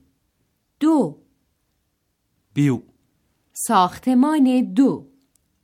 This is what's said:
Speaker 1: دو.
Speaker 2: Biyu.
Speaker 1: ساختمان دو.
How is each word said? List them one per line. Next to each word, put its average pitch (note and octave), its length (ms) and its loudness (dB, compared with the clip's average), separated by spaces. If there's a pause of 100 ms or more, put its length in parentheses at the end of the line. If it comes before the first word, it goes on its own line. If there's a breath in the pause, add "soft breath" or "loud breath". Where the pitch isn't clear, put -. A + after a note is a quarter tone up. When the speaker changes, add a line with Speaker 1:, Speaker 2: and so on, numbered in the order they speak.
(800)
Speaker 1:
دو. C#4 380 0 (1400)
Speaker 2:
Biyu. C#3+ 280 -2 (720)
Speaker 1:
ساختمان B3+ 1200 0
دو. A3 320 0 (580)